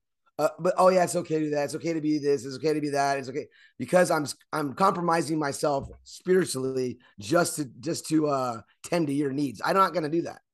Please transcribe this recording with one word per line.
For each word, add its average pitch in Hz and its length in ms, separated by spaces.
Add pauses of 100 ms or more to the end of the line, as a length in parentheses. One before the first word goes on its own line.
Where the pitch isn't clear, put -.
(380)
uh, 151 120 (100)
but, 180 180
"Oh 185 100
yeah, 185 140
it's 170 140
okay 160 240
to 156 60
do 147 40
that. 147 140
It's 135 100
okay 156 180
to 160 80
be 151 180
this. 139 260
It's 135 140
okay 151 140
to 151 80
be 147 100
that. 139 280
It's 127 100
okay." 135 200 (280)
Because 180 360
I'm, 151 120 (280)
I'm 147 200
compromising 170 640
myself 139 520 (160)
spiritually 131 960 (200)
just 160 380
to, 151 80 (160)
just 147 300
to, 156 180
uh, 127 320 (240)
tend 170 240
to 139 40
your 139 200
needs. 131 320
I'm 165 100
not 190 200
gonna 160 140
do 165 140
that. - 160 (160)